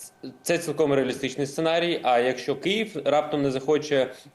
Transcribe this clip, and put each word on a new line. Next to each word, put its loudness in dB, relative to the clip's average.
це 2
цілком 0
реалістичний 0
сценарій. 0
А 4
якщо 0
Київ -4
раптом 2
не 2
захоче, 0